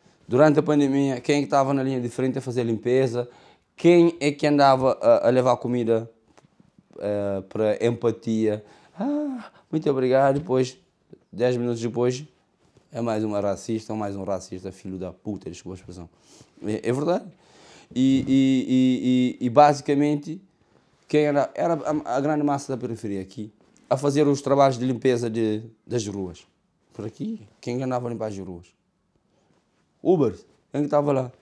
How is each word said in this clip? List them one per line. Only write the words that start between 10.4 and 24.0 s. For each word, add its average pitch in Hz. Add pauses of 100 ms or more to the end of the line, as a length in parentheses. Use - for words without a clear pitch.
dez 123
minutos 120
depois, 120 (680)
é -
mais 110
uma 104
racista, 104
ou 110
mais 101
um 98
racista, 92
filho 92
da 90
puta, 101
desculpa 90
a 92
expressão. 87 (560)
É, 107
é -
verdade. 151 (720)
E, 131
e, 135
e, 127
e, 123
e 123
basicamente, 147 (680)
quem 151
era, 143
era 170
a, 147
a -
grande 147
massa 139
da -
periferia 110
aqui, 104 (400)
a 131
fazer 143